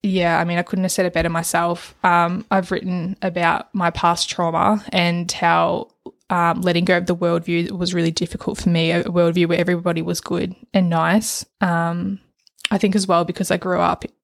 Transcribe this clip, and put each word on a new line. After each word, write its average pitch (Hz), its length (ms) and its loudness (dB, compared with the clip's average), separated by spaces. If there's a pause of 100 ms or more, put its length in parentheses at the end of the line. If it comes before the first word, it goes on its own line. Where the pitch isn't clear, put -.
yeah, 175 360 2
I 170 40 2
mean, 170 140 0
I 175 60 0
couldn't 185 200 -2
have 185 80 0
said 185 140 0
it 175 80 -2
better 165 160 0
myself. 170 760 -2
Um, 175 480 2
I've 190 200 0
written 180 500 -4
about 175 520 -2
my 175 160 2
past 170 400 0
trauma 180 600 0
and 175 420 0
how, 170 580 0 (400)
um, 170 320 0
letting 175 240 2
go 170 120 4
of 175 80 -2
the 175 100 0
worldview 170 560 -2
was 180 220 -4
really 165 180 0
difficult - 460 -6
for - 120 0
me, 165 220 2
a 170 140 0
worldview 170 420 2
where 165 120 2
everybody 170 420 0
was 170 180 -4
good 185 360 -4 (180)
and 185 160 4
nice. 170 560 0 (160)
Um, 175 580 -2 (500)
I 208 80 0
think 190 180 2
as 190 120 0
well 170 160 4
because 175 280 -4
I - 60 0
grew 180 220 -2
up 170 240 0 (200)